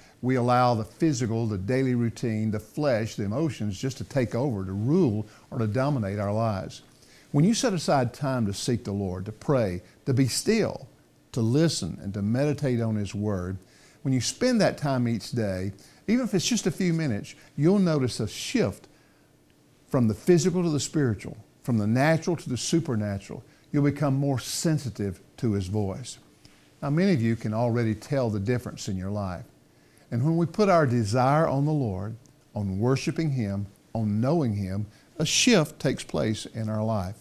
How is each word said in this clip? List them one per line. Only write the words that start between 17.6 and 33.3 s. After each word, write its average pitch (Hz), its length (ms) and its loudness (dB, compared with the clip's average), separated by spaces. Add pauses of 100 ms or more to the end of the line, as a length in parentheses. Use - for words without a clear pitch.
notice 151 400 2
a 110 80 -2
shift - 600 -2 (1000)
from 123 200 2
the 107 60 2
physical 175 480 4
to 170 80 0
the 151 100 0
spiritual, 123 560 -2 (280)
from 117 160 2
the 104 80 2
natural 156 480 2
to - 140 -8
the 127 80 -2
supernatural. 107 840 -2 (280)
You'll 143 140 2
become 143 280 0
more 139 240 0
sensitive 110 840 -4 (180)
to 113 160 0
His 98 120 -2
voice. 101 540 -4 (640)
Now, 143 60 -2
many 180 240 2
of 127 80 2
you 113 140 2
can 110 180 -4
already 117 400 0
tell 123 380 -2
the 104 80 -2
difference 120 480 -4
in 98 100 -4
your 95 140 -6
life. 98 320 -6 (680)
And 120 160 -2
when 165 100 2
we 170 120 2
put 202 200 2
our 165 200 6
desire 123 600 2
on 139 160 0
the 151 80 2
Lord, 110 440 -2 (400)
on 98 240 -2
worshiping 135 500 0
Him, 101 380 -2 (260)